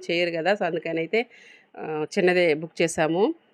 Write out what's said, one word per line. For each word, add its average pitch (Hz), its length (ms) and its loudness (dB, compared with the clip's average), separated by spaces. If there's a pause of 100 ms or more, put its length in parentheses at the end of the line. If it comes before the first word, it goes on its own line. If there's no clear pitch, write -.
(120)
చేయరు 170 200 0
కదా. 165 220 0
So, 208 100 -4
అందుకని 165 360 -4
అయితే, 220 260 -2 (520)
ఆ, 156 280 -6 (120)
చిన్నదే 180 360 4
బుక్ 160 280 -4
చేసాము. 170 520 2 (200)